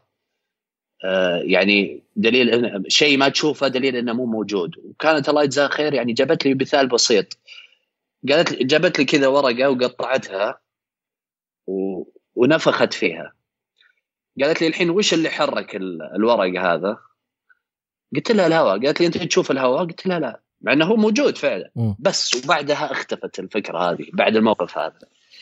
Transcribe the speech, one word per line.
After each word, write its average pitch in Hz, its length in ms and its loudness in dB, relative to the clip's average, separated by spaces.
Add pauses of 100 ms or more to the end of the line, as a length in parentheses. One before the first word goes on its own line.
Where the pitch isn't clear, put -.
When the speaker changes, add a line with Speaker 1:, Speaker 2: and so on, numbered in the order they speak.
(1040)
Speaker 1:
آه، 92 400 0
يعني، 95 580 2 (140)
دليل 113 340 2
إن-، 107 380 0
شيء 147 300 4
ما 139 100 4
تشوفه 139 400 0
دليل 127 280 -2
إنه 120 160 -2
مو 123 140 -4
موجود". 104 520 -2
وكانت 151 500 -2
الله 147 140 2
يجزاها 143 260 0
خير، 151 260 -2
يعني، 120 180 -2
جابت 135 340 0
لي 135 80 2
مثال 135 340 0
بسيط. 113 500 0 (880)
قالت 160 240 2
لي، - 120 -2
جابت 151 340 2
لي 147 60 4
كذا 139 220 2
ورقة 131 440 2
وقطعتها 123 880 -4 (1080)
و-، 95 360 -6 (320)
ونفخت 127 580 2
فيها. 80 400 -6 (1080)
قالت 156 200 2
لي: 165 60 2
"الحين 175 220 0
وش 196 240 2
اللي 156 160 0
حرك 117 460 -4
ال-، 92 260 -8 (140)
الورق 101 440 2
هذا؟" 90 380 0 (1200)
قلت 147 160 -2
لها: 196 140 4
"الهواء". 151 320 2
قالت 139 220 0
لي: 170 60 4
"أنت 170 120 -2
تشوف 175 320 -2
الهواء؟" 135 340 0
قلت 170 220 -10
لها: 180 120 -2
"لا"، 123 220 -6 (200)
مع 113 120 0
إنه 151 120 4
هو 208 120 2
موجود 214 420 2
فعلًا. 117 380 -4
Speaker 2:
مم. 110 220 -2
Speaker 1:
بس 135 460 -2
وبعدها 147 480 -2
اختفت 113 460 -8
الفكرة 92 400 -6
هذه، 87 340 -2
بعد 104 240 2
الموقف 107 420 0
هذا. 78 140 -6 (500)